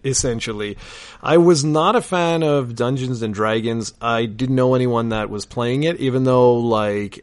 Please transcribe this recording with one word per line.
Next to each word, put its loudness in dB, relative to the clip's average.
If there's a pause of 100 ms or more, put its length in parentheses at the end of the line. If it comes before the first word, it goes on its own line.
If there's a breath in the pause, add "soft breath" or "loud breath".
essentially. -4 (440 loud breath)
I 2
was 4
not 2
a 2
fan 0
of 0
Dungeons -2
and -4
Dragons. -2
I 0
didn't -2
know 4
anyone 0
that -2
was -8
playing -2
it, -2
even 0
though, 6
like, 0